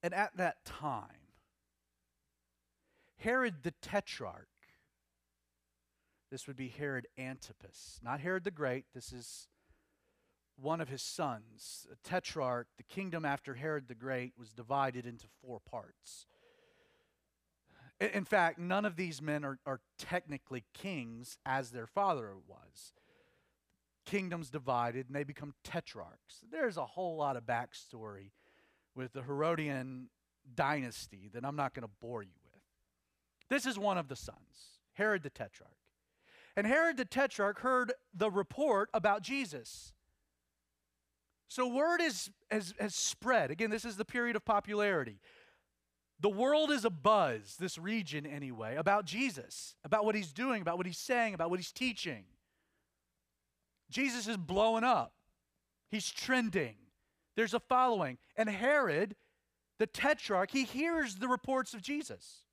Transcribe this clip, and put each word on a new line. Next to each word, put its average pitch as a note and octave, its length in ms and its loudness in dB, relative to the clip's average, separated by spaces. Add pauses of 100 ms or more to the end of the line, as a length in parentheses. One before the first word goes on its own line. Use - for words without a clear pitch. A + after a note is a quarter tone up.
"And F3 100 0
at F#3+ 260 0
that F3+ 280 0
time, - 680 -8 (1800)
Herod A#3 440 2
the D#3+ 180 -4
Tetrarch," - 680 -6 (1800)
this C3 160 -10
would C#3 80 -10
be B2+ 140 -6
Herod C3+ 460 -4
Antipas, - 840 -14
not C3 200 -4
Herod F3+ 220 -2
the G3 60 -2
Great, C#3 420 -2
this C3 220 -14
is - 340 -14 (1080)
one D#3 260 -4
of D3+ 80 -6
his C3 120 -8
sons, A2+ 920 -8
a - 40 -18 (120)
tetrarch, B2+ 600 -2 (100)
the - 60 -20
kingdom E3+ 420 -6
after C#3 300 -2
Herod C#3+ 320 -4
the B2 80 -12
Great B2+ 420 -4
was A2+ 160 -20
divided B2 520 0
into A#2 220 -12 (140)
four B2 180 -12
parts. - 680 -14 (1700)
I-, G3 80 2
in G3+ 180 0
fact, E3+ 340 4
none F#3 260 0
of F#3 100 -2
these D#3+ 260 -4
men D3+ 220 -2
are, C3+ 220 -6
are C3+ 160 -4 (160)
technically D3 680 -6 (100)
kings B2 720 -8
as C3 260 0
their A#2 160 -8
father D3 460 0 (140)
was. - 460 -20 (1120)
Kingdoms F3 440 -4
divided B2 580 0
and C3+ 80 -8
they C#3+ 80 -2
become C#3+ 300 -10 (100)
tetrarchs. - 880 -10
There's C4 260 0
a C#3+ 80 -2
whole E3+ 300 -4
lot C#3+ 220 0
of A2+ 80 -8
backstory A2 840 -6 (640)
with B2+ 180 -8
the C3+ 100 -8
Herodian C#3 880 -2 (460)
dynasty B2+ 800 -2
that A#2+ 120 -8
I'm C#3+ 100 -4
not C#3+ 180 0
gonna A#2 140 -8 (140)
bore A#2+ 200 -8
you G2 80 -14 (140)
with. - 180 -20 (880)
This C4 160 2
is A#3 140 -2
one G3 180 2
of D#3 120 -2
the C3+ 60 -6
sons, - 640 -16 (140)
Herod G3+ 300 2
the C#3 60 -6
Tetrarch. - 420 -12 (840)
And G3+ 120 2
Herod D#4 300 4
the B3 80 -2
Tetrarch G#3 540 0
heard B3 340 2 (200)
the G3 160 2
report G3+ 640 2
about G#3 300 4
Jesus. A#3 680 -6 (1600)
So B3+ 140 2
word D#4 340 4
is, A3 300 0 (180)
has, G#3 300 -2
has G3+ 160 -2
spread. G#3 560 2
Again, G#3 180 0
this A3 160 -2
is A3 100 -6
the G3+ 80 -2
period A#3+ 320 0
of G#3+ 80 0
popularity. G3+ 760 2 (1000)
The E3 80 2
world C#4 440 4
is B3+ 120 2
abuzz, D#3 720 4
this F3 200 -4
region E3 480 -2
anyway, B2+ 500 -6
about G3 300 4
Jesus, F3+ 800 -4
about G#3+ 200 4
what G#3+ 120 4
he's F3 180 -2
doing, A#3 300 0
about E3+ 140 2
what F3+ 100 0
he's F3 100 -4
saying, A#3 380 2
about E3+ 160 2
what F#3 80 2
he's F3 120 -8
teaching. F3 520 -2 (1700)
Jesus A#3+ 360 0
is A3+ 80 0
blowing G#3 480 4
up. A3 300 2 (800)
He's G#3+ 180 -2
trending. G3 640 2 (600)
There's G#3 180 2
a A#3 60 4
following. A3 580 4 (180)
And G#3+ 140 4
Herod, G#3 640 4 (640)
the A3 80 4
Tetrarch, G#3+ 640 2
he C4+ 140 2
hears C#4 540 0
the A3+ 100 -2
reports B3+ 480 0
of G3+ 80 -10
Jesus. - 680 -8